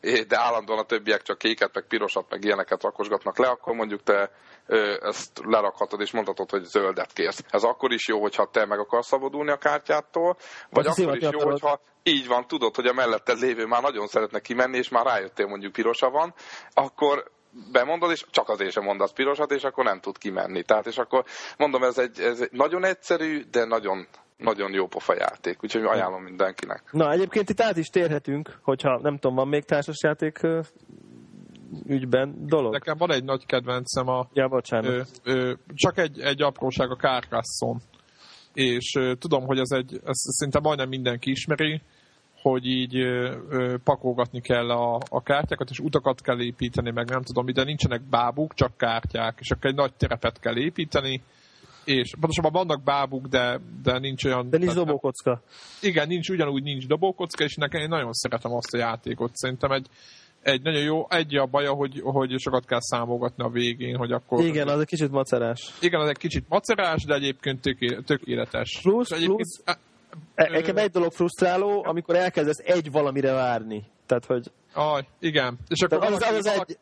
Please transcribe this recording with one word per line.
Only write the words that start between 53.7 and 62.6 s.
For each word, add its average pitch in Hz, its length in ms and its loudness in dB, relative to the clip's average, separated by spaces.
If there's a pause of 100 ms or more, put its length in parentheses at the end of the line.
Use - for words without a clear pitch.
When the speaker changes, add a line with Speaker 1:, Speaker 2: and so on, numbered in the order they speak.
Speaker 3:
de 127 160 2
nincs 135 260 -6
olyan, 127 260 0
Speaker 2:
De 151 60 4
nincs 165 40 6
Speaker 3:
tehát 175 160 0
nem 175 80 2
Speaker 2:
dobókocka. 135 580 -2 (380)
Speaker 3:
Igen, 165 280 2
nincs, 170 200 -4
ugyanúgy 147 340 0
nincs 139 240 -6
dobókocka, 170 580 0
és 151 100 -4
nekem, 151 260 -2
én 156 80 -4
nagyon 147 240 -2
szeretem 117 400 -4
azt 120 220 -6
a - 40 0
játékot. 117 580 -4
Szerintem 131 340 -2
egy, 135 160 -2 (560)
egy 131 200 2
nagyon 147 200 0
jó, 156 260 0
egy 156 280 0
a 139 100 2
baja, 143 260 0
hogy, 139 320 -4
hogy 131 340 0
sokat 127 280 0